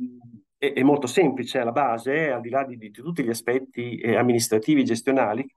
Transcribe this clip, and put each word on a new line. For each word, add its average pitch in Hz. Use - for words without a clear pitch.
è, 139
è 127
molto 135
semplice 131
alla 117
base, 135
al 120
di 120
là 135
di, 123
di 107
tutti 135
gli 113
aspetti, 120
eh, 113
amministrativi 120
e -
gestionali, 117